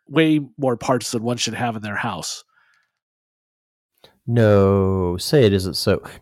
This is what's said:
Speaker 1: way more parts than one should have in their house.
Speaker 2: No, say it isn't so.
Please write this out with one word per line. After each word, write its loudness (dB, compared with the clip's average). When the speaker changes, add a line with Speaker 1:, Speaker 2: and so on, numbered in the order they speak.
Speaker 1:
way 2
more -2
parts -2
than -4
one -4
should -6
have -4
in -12
their -8
house. -8
Speaker 2:
No, 2
say 2
it 6
isn't -2
so. -2